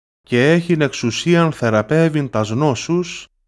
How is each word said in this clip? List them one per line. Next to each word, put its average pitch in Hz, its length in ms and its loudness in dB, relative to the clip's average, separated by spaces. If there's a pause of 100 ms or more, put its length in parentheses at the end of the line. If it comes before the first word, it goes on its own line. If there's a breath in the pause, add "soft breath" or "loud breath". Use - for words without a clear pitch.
(220)
και 123 300 2
έχειν 170 300 2
εξουσίαν 156 720 0
θεραπεύειν 143 800 0
τας 107 200 -2
νόσους, 151 760 -2 (220)